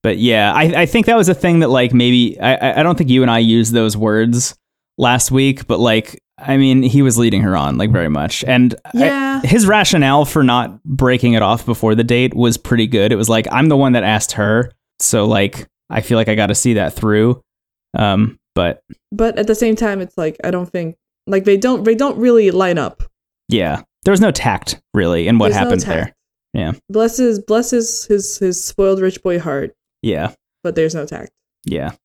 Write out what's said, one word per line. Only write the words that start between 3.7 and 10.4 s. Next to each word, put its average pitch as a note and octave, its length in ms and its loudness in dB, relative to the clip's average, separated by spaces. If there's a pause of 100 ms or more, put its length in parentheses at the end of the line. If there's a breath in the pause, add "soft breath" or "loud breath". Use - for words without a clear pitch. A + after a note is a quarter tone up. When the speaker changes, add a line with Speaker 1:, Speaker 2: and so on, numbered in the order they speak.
Speaker 1:
those A2 240 0
words A2 580 0 (420)
last B2 340 0
week, C3+ 360 0
but, G2 140 -2
like, A2+ 420 0 (140)
I - 180 -4
mean, C3+ 260 4
he B2+ 200 2
was B2+ 160 2
leading A2 240 2
her F#2+ 160 0
on, C#2+ 200 -2
like, G#2 140 -2
very F2 160 0
much. D2 380 -4
And B2 280 2 (120)
I, - 80 -18
Speaker 2:
Yeah. C4+ 480 -2
Speaker 1:
his G#3 260 2
rationale D#3 560 2
for C#3+ 200 0